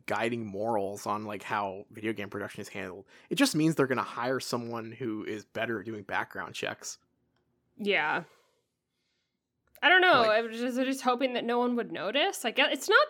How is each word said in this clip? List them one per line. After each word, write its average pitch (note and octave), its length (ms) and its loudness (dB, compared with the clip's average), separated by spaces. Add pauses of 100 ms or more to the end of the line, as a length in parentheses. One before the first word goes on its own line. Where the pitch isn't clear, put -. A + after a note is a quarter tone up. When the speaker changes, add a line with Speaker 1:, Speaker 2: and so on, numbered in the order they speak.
Speaker 1:
guiding A2+ 380 -2
morals G2+ 640 -2
on, G#2+ 180 -2
like, G#2 180 -8
how G#2 480 -4
video A2 220 -4
game G#2 160 -6
production G2+ 320 -8
is G2 80 -10
handled. F#2+ 380 -10 (240)
It E3 60 0
just C4 180 2
means D#3 200 4
they're C#3 120 4
gonna A#2+ 160 0
hire B2 380 -4
someone A#2 520 -6
who A2 320 -6
is G#2 200 -6
better A2+ 360 -4
at G2 60 -10
doing G#2+ 160 -8
background F#2+ 520 -6
checks. - 440 -8 (800)
Speaker 2:
Yeah. E3+ 460 0 (1600)
I C#4+ 60 6
don't F4+ 120 8
know. E4 220 8
Speaker 1:
Like A3 80 4
Speaker 2:
I A3 120 4
was A3+ 180 -6
just, B3 180 0
I C4 60 2
was B3+ 40 0
just C4+ 140 -2
hoping B3 320 2
that A3+ 100 -2
no A#3 140 0
one B3 160 2
would A3+ 160 -2
notice. A#3+ 540 -2
I A3+ 80 -2
guess C4+ 200 4
it's - 160 -4
not A#4+ 220 6